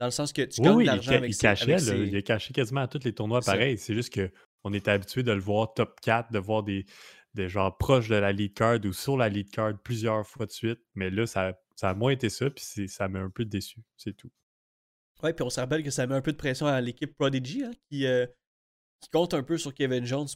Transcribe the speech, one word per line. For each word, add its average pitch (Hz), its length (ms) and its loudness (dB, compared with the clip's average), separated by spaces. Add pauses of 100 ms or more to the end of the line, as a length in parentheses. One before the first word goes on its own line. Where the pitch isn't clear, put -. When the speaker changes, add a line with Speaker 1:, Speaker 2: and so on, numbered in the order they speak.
Speaker 1:
Dans 123 60 -2
le 123 60 -2
sens 147 200 -4
que 143 100 -2
tu - 180 -4
Speaker 2:
Oui, 117 60 6
Speaker 1:
gagnes 190 60 10
de 226 60 8
Speaker 2:
oui, 240 60 8
il - 20 6
Speaker 1:
l'argent 113 260 2
Speaker 2:
ca-, 127 60 4
Speaker 1:
avec - 120 -2
Speaker 2:
il 104 40 -2
Speaker 1:
ses, - 80 -6
Speaker 2:
cachait, 104 200 6 (100)
Speaker 1:
avec 160 140 2
Speaker 2:
là, 107 60 2
Speaker 1:
ses 98 60 2
Speaker 2:
il 98 180 0
est 101 60 -2
caché 113 300 -2
quasiment 131 280 -2
à 127 80 0
toutes 131 160 -6
les 117 100 0
tournois 113 280 0
Speaker 1:
C'est - 40 -4
ça. 98 60 4
Speaker 2:
pareil. 113 260 2
C'est - 160 -4
juste 117 180 -2
que 95 180 -2 (340)
on 101 80 -4
était 101 180 0
habitué 101 320 0
de 120 100 2
le 98 80 0
voir 104 340 0
top - 260 -2
quatre, 117 320 0
de 110 60 0
voir 107 240 -2
des, 98 240 -4 (480)
des 95 160 -4
gens 95 200 0
proches 123 380 2
de 113 60 2
la 101 180 2
lead 101 220 -2
card 117 300 2
ou 98 100 -2
sur 139 240 -4
la 117 100 4
lead 101 220 -4
card 107 320 -2
plusieurs 110 440 -2
fois - 200 -8
de - 40 -10
suite. 117 300 -6 (140)
Mais 92 160 -4
là, 107 160 0
ça, 95 320 -2 (180)
ça 98 140 -2
a 92 40 0
moins 120 180 0
été 131 180 0
ça, 127 180 -2
puis - 180 -12
c'est, 101 200 -8
ça 95 220 -6
m'a 95 120 -6
un 95 100 -4
peu 117 140 -4
déçu, 104 360 -8 (160)
c'est - 200 -12
tout. - 140 -20 (920)
Speaker 1:
Ouais, 165 120 0
puis 160 100 -4
on 123 60 -4
se - 100 -4
rappelle 151 220 -2
que 143 80 -4
ça 127 160 -2
met 135 80 -2
un 135 80 0
peu 156 100 -2
de 143 60 -4
pression 139 280 -2
à 135 140 2
l'équipe 123 340 -6
Prodigy, 135 500 0
hein, 233 80 -8 (180)
qui, 139 160 -2
euh, 127 180 4 (800)
qui - 80 -20
compte 170 240 2
un 143 80 2
peu 165 160 -2
sur 151 160 -8
Kevin 127 320 0
Jones 139 300 -2